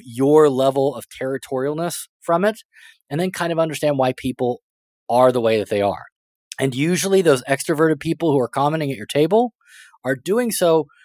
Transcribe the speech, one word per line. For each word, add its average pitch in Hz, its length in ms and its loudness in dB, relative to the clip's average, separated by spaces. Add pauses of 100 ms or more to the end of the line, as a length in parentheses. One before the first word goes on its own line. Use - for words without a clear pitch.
your 139 460 4
level 135 460 0
of - 140 -14
territorialness 139 960 -6 (120)
from 170 240 0
it 214 140 -2 (520)
and 147 100 -4
then 185 120 -2
kind 170 200 -4
of 160 80 -2
understand 151 380 -2
why 131 180 2
people 123 460 -4 (460)
are 127 240 4
the 123 80 -2
way 113 180 2
that 101 120 -4
they 101 120 0
are. 98 240 -2 (520)
And 135 160 -2
usually 180 480 0
those 139 220 4
extroverted 147 560 0
people 160 320 -2
who 139 80 2
are 120 80 0
commenting 147 420 -2
at 131 80 -8
your - 80 -14
table 202 480 0 (500)
are 131 120 -2
doing 220 360 -2
so 160 340 2 (180)